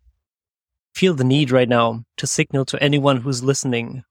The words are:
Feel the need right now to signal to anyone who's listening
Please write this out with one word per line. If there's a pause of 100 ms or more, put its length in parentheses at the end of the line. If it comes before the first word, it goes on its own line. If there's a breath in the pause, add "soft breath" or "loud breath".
(920)
Feel
the
need
right
now (140)
to
signal
to
anyone
who's
listening